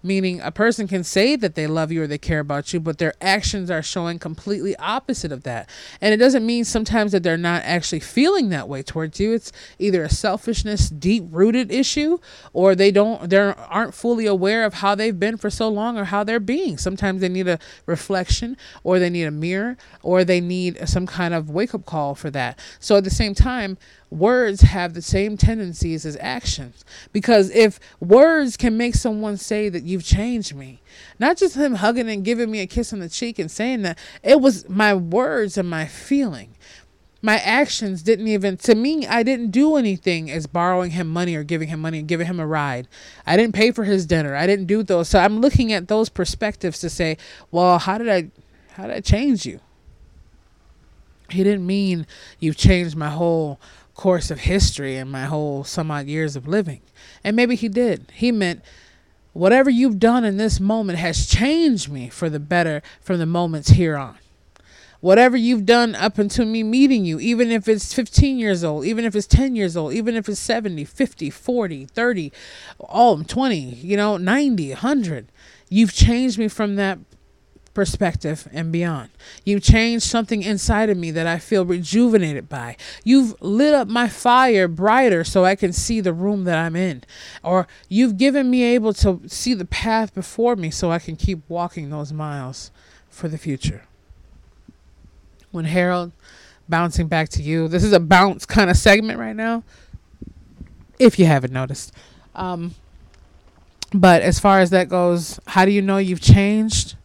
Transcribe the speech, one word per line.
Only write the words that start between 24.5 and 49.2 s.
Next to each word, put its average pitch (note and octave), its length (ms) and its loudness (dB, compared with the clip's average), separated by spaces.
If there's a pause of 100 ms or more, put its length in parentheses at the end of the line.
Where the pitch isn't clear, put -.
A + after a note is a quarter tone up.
have F3 320 4
the E3+ 80 -12
same G3+ 360 -4
tendencies E3+ 680 -2
as D3+ 140 -8
actions. - 680 -10 (260)
Because G#3 380 4
if G#3+ 300 4 (200)
words C4+ 580 6
can A3+ 200 -2
make A#3 160 -2
someone G#3+ 440 -4
say G#3+ 320 -4
that, E3+ 140 -8
"You've F3 200 -6
changed G#3+ 520 -2
me," C3 260 -20 (360)
not D4+ 180 2
just F4+ 200 0
him C4+ 200 0
hugging A3+ 320 0
and G#3 160 -6
giving A#3 280 -2
me G#3+ 100 -4
a F#3 60 -6
kiss - 260 -6
on G#3 60 -8
the E3+ 100 -10
cheek A#3 300 -8
and D#3+ 100 -6
saying B3 320 -4
that, F3 160 -4 (240)
it C#4 180 6
was B3+ 300 2
my G#3 240 4
words G3+ 640 -2
and F3+ 100 -2
my D#3+ 200 -6
feeling. E3 600 -4 (760)
My G#3+ 140 2
actions G#3 640 -2
didn't G#3+ 240 0
even, G3 300 -2
to A#3 180 4
me, C4+ 320 -2
I A#3 160 0
didn't A#3+ 260 0
do D4 280 4
anything F3+ 520 -2
as D3+ 160 -8
borrowing F3+ 460 0
him E3+ 160 -4
money E3+ 280 -4
or D3+ 80 -6
giving D#3 260 -4
him D#3 120 -8
money D#3+ 160 -6
and D3+ 100 -8
giving E3 200 -2
him F3 120 -6
a D#3+ 60 -4
ride. C#3+ 420 -4 (380)
I D#3+ 100 2
didn't A3 200 2
pay A3 160 2
for A#3 120 -4
his F#3+ 220 0
dinner. D3+ 300 -2
I D3+ 100 -2
didn't F#3+ 220 0
do G#3 160 0
those. F3 260 -2
So G#3 100 6
I'm G#3+ 220 4
looking A#3+ 320 2
at F3+ 140 -4
those A3 220 0
perspectives F#3 720 -6
to E3+ 80 -6
say, D#3+ 280 -4 (320)
"Well, F3 300 4
how F#3+ 180 -4
did A#3 120 -4
I, F3+ 180 0 (460)
how G3 120 -16
did A3 100 -8
I - 40 -8
change A3+ 480 0